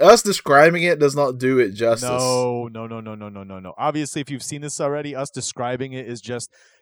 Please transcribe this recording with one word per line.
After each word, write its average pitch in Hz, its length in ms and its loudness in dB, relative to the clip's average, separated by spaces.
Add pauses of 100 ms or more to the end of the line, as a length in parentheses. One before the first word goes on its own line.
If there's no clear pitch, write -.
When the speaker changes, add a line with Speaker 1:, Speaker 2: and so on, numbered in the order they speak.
Speaker 1:
us 208 220 10
describing 170 640 4
it 170 140 2
does 143 160 4
not 139 240 0
do 131 200 2
it 104 140 2
justice. 113 360 0
Speaker 2:
No, 123 640 0
no, 113 140 -10
no, 113 140 -10
no, 110 140 -12
no, 107 140 -12
no, 101 160 -14
no, 95 160 -14
no. 92 160 -14
Obviously, 147 460 -4
if 135 80 -12
you've 127 120 -10
seen 147 200 -12
this 147 180 -10
already, 143 340 -4
us 135 140 -6
describing 127 640 -8
it 131 160 -12
is 117 140 -12
just, 117 260 -10 (340)